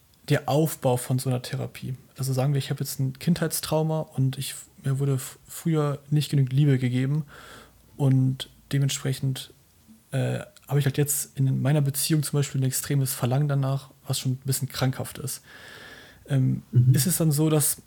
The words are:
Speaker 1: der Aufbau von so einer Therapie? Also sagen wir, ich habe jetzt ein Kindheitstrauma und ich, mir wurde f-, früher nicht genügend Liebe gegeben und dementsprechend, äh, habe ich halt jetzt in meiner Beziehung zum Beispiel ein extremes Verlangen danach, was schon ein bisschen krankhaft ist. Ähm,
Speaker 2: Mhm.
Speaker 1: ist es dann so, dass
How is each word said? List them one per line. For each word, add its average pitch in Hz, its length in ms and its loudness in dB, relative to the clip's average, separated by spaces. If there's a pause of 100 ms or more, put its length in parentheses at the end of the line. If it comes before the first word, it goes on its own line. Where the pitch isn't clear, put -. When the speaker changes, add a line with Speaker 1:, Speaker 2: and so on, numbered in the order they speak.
(300)
Speaker 1:
der 143 180 2
Aufbau 135 480 2
von 127 240 -2
so 131 100 -2
einer 123 120 0
Therapie? 127 540 -8 (220)
Also 131 160 -4
sagen 131 200 2
wir, 139 60 2
ich - 100 -6
habe 139 140 -4
jetzt - 160 -6
ein 135 200 -2
Kindheitstrauma 160 800 0 (160)
und 131 220 0
ich, - 180 -8 (280)
mir 135 160 0
wurde 139 160 0
f-, - 300 -8
früher 151 540 -2 (100)
nicht 147 220 2
genügend 131 220 2
Liebe 139 260 4
gegeben 131 460 0 (720)
und 131 520 2 (220)
dementsprechend, 135 840 -2 (580)
äh, 127 280 0 (320)
habe 139 80 4
ich 139 60 2
halt 139 120 2
jetzt - 400 -2
in 131 240 2
meiner 143 200 2
Beziehung 143 420 0
zum 143 160 -2
Beispiel 139 220 -2
ein 131 40 0
extremes 135 480 -2
Verlangen 135 340 0
danach, 139 440 -2 (160)
was 135 120 -4
schon 131 120 -2
ein 131 140 -4
bisschen 131 240 -2
krankhaft - 500 -4
ist. - 240 -8 (840)
Ähm, 131 440 0
Speaker 2:
Mhm. 127 240 6
Speaker 1:
ist 151 120 2
es 170 100 0
dann 160 140 2
so, 156 180 2
dass 151 380 0